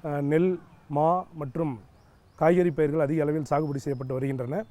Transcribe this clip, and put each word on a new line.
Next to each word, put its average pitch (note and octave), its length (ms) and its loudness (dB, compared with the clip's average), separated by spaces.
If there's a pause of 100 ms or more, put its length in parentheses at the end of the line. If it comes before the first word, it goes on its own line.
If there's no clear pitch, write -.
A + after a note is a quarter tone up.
அஹ், D3 160 -4
நெல், E3+ 380 2 (300)
மா D#3+ 440 2
மற்றும் D3 480 -6 (580)
காய்கறி F3 320 4
பயிர்கள் D3+ 300 0
அதிக D3+ 220 0
அளவில் D3+ 280 -2
சாகுபடி C#3+ 260 0
செய்யப்பட்டு C3 380 -6
வருகின்றன. C3+ 560 -4